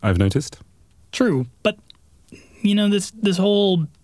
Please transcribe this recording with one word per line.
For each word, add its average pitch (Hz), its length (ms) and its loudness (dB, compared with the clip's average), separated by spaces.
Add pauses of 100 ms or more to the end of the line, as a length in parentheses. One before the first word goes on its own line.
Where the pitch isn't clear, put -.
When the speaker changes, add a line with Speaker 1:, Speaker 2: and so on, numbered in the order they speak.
Speaker 1:
I've 95 160 0
noticed. 101 400 -2 (540)
Speaker 2:
True, 151 340 0 (160)
but, 214 140 -2 (840)
you 202 120 2
know, 208 140 2
this, 202 240 -2
this 202 240 -2
whole 190 500 0 (180)